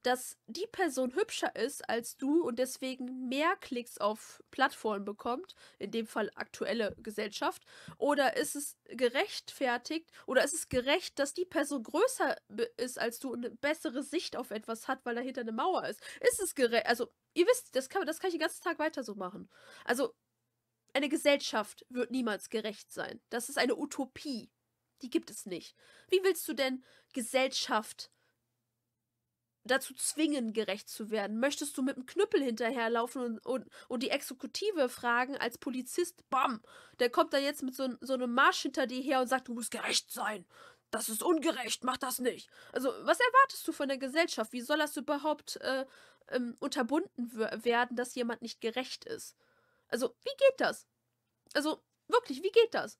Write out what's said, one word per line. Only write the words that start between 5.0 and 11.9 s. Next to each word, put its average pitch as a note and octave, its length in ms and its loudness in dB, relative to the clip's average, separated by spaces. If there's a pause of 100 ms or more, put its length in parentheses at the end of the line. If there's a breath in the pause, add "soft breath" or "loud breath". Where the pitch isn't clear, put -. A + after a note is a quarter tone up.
bekommt, A#3+ 520 -6 (220 loud breath)
in G#3 140 -8
dem A3+ 160 -2
Fall - 280 -2
aktuelle - 640 -4
Gesellschaft? A3 640 -4 (320 loud breath)
Oder C#4 400 4
ist - 180 -2
es - 300 -8
gerechtfertigt, C4 1200 -2 (160 loud breath)
oder B3+ 200 4
ist C#4+ 80 -2
es - 160 -6
gerecht, C4+ 500 0
dass C#4+ 140 0
die F4+ 100 -2
Person C#4+ 400 0
größer F#4 540 2 (100)